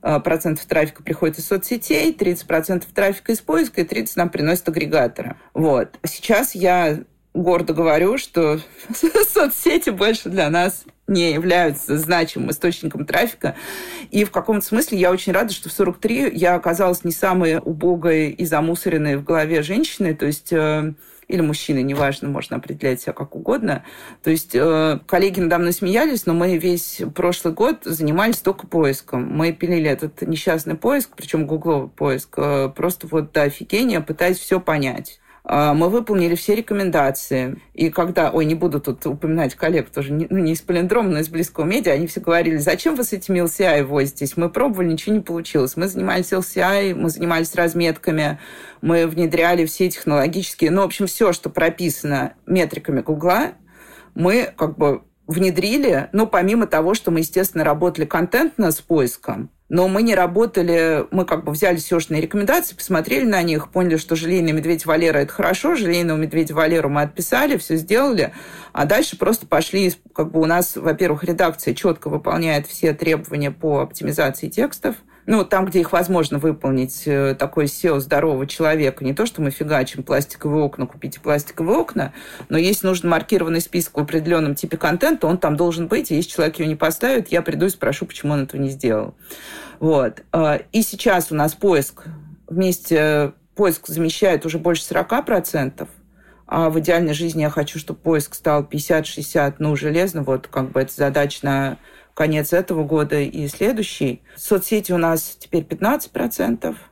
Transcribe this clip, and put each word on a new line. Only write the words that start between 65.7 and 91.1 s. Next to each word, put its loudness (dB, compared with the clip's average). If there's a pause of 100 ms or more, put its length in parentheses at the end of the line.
желейного 0
медведя -2
Валеру 2
мы 2
отписали, 0
всё -2
сделали, 2 (400)
а 0
дальше 2
просто 0
пошли, 2 (180)
как -2
бы 2
у 4
нас, 2
во-первых, 0
редакция 0
чётко -2
выполняет -2
все 0
требования -2
по 0
оптимизации -4
текстов – -4 (300)
ну, 2
там, 0
где 2
их 0
возможно 2
выполнить, -2
э, 2
такой 0
сео 0
здорового 0
человека. 0
Не -2
то, 0
что -6
мы 0
фигачим -2
пластиковые -2
окна, -4
купите -12
пластиковые 0
окна, -4 (360)
но 0
если 2
нужен 0
маркированный 2
список -4
в 0
определённом 0
типе -6
контента, 2
он 2
там 0
должен 0
быть, -2
и 0
если -2
человек 0
её -2
не -2
поставит, 0
я 0
приду -2
и 2
спрошу, -4
почему -4
он 0
этого -6
не -2
сделал. -2 (640)
Вот. 2 (100)
А, 2 (120)
и 4
сейчас 0